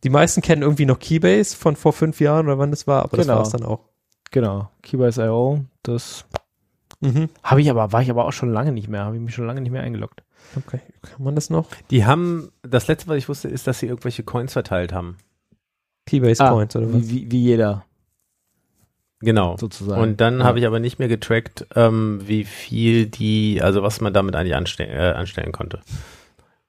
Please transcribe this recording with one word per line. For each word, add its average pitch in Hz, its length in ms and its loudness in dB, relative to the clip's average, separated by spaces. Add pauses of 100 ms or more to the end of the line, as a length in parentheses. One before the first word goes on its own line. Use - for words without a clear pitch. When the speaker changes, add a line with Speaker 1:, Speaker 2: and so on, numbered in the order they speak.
Speaker 1:
Die 135 60 0
meisten 160 320 4
kennen 156 200 2
irgendwie 147 240 2
noch 131 140 4
Keybase 180 560 2
von 151 200 0
vor - 180 2
fünf 160 260 -2
Jahren 151 280 2
oder 139 100 0
wann 143 140 0
das - 160 -6
war, 139 160 2
aber - 140 -4
Speaker 2:
Genau. 135 200 2
Speaker 1:
das - 0 -
war's 110 240 -2
dann - 20 -8
auch. 110 180 -6 (500)
Speaker 2:
Genau, 104 380 0 (120)
Keybase 120 440 0
I 110 40 0
O, 127 320 0 (220)
das - 420 -8 (760)
Speaker 1:
Mhm. 147 280 2 (140)
Speaker 2:
hab 135 160 4
ich 147 100 4
aber, 113 240 2
war 113 80 4
ich 127 80 0
aber 117 160 0
auch - 80 -4
schon 123 180 -2
lange 120 220 0
nicht 107 160 -8
mehr, 101 160 -6
hab 107 80 -6
ich 117 80 -8
mich 117 120 -8
schon 120 140 -6
lange 131 140 -8
nicht 120 100 -6
mehr 131 120 -6
eingeloggt. 110 380 -10 (340)
Speaker 1:
Okay, 131 240 -10 (220)
kann - 220 -16
man 139 120 -2
das 151 140 -4
noch? 160 180 -2 (240)
Speaker 3:
Die 120 140 4
haben, 165 440 0 (120)
das 120 260 -2
letzte, 160 220 -2
was 156 80 -2
ich 131 120 -8
wusste, 139 180 -8
ist, - 200 -6
dass 131 120 -4
sie 120 80 -6
irgendwelche 120 360 -8
Coins 120 300 -6
verteilt 90 400 -4
haben. 87 240 -8 (880)
Speaker 1:
Keybase 123 360 4
Speaker 2:
Ah, 135 60 8
Speaker 1:
Coins 110 260 2
oder 113 160 -2
was? 120 120 2
Speaker 2:
wie, 113 60 -6
wie, 120 220 -4
wie 123 120 2
jeder. 110 420 2 (1400)
Speaker 3:
Genau. 104 360 2
Speaker 2:
Sozusagen. 98 440 -4
Speaker 3:
Und 107 200 0
dann 120 180 2
Speaker 2:
Ja. 123 60 2
Speaker 3:
habe 120 140 4
ich 120 60 2
aber 113 140 0
nicht 123 200 -4
mehr 131 100 -2
getrackt, - 680 -4
ähm, 110 500 4
wie 104 200 0
viel 113 600 2
die, 107 540 0
also 95 220 2
was 107 180 -2
man 104 120 -2
damit 98 220 2
eigentlich 85 200 -2
anste-, 85 320 -4
äh, 73 260 0
anstellen 82 380 -6
konnte. 80 300 -10 (880)